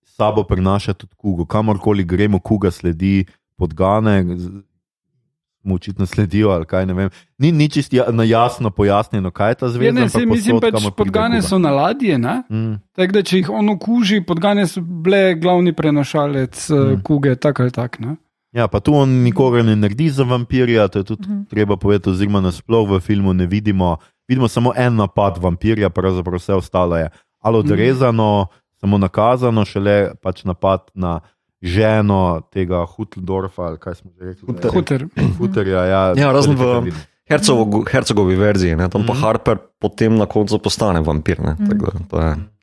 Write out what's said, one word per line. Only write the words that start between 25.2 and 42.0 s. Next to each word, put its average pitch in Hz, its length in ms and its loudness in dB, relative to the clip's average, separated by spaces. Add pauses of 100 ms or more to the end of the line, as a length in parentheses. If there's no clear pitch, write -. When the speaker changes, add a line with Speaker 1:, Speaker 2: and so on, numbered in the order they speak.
Speaker 1:
vampirja, 92 520 0
pravzaprav 90 460 -2
vse 92 180 -4
ostalo 90 420 0
je 80 120 -2 (360)
ali 110 100 2
Speaker 2:
Mhm. 110 100 2
Speaker 1:
odrezano, 113 840 2 (260)
samo 101 240 0
nakazano, 110 680 2
šele 101 520 0
pač - 280 -8
napad 95 360 0 (120)
na 87 280 -6 (420)
ženo 104 580 2 (240)
tega 90 420 -4
Huttendorfa, 95 800 -8
ali 82 120 -8
kaj 87 200 -12
smo - 160 -20
že 90 120 -20
rekli, 92 280 -16
da 120 160 -4
je - 20 0
Speaker 2:
Hutter. 143 360 -2 (280)
Speaker 1:
Hutterja, 98 460 -2
ja, 95 340 2
Speaker 4:
Ja, 139 160 2
razen 139 240 4
Speaker 1:
to 127 80 0
je 123 60 2
Speaker 4:
v - 20 2
Speaker 1:
tako 120 120 0
vidno. 82 180 -8 (240)
Speaker 4:
Herzogu-, 110 600 0
Herzogovi 101 520 0
verziji, 95 400 2
ne, 87 100 0
tam 92 160 -2
pa 113 100 -2
Speaker 1:
Mhm. 135 100 -2
Speaker 4:
Harper 113 340 0 (200)
potem 113 380 0
na 107 120 2
koncu 107 320 0
postane 98 420 0
vampir, 78 400 -2
ne, 73 120 -2
Speaker 3:
Mhm. 80 160 -4
Speaker 4:
tako - 200 -2
da - 120 -8